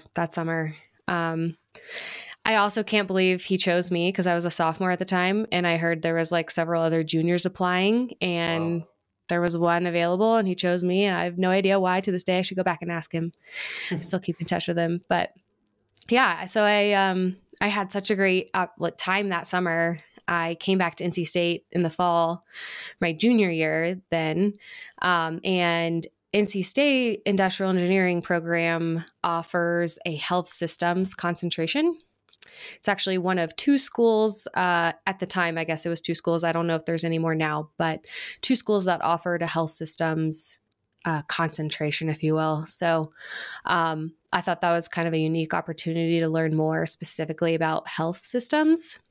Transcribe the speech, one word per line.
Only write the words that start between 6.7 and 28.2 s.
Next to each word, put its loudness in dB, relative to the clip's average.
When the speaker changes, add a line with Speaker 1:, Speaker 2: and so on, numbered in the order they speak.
Speaker 1:
other 2
juniors 0
applying, 0
and -2
Speaker 2:
Wow. -20
Speaker 1:
there 0
was 0
one 2
available, 2
and 2
he 0
chose 0
me, 2
and 2
I 0
have -4
no 2
idea 4
why. 2
To -2
this -4
day, 2
I 2
should -4
go 0
back -2
and -6
ask -4
him. -2
I -4
Speaker 2:
<laughs> -6
Speaker 1:
still -2
keep -6
in -6
touch -2
with -2
him, 0
but 0
yeah. 2
So 0
I, 4
um, 2
I 2
had -2
such -2
a 2
great, 2
uh, 0
like, -4
time 0
that -4
summer. 0
I -2
came 2
back 0
to -6
N -2
C -2
State 0
in 2
the 0
fall, 0
my 0
junior 4
year 0
then, 0
um, 0
and 0
N 2
C -2
State 2
Industrial 2
Engineering 2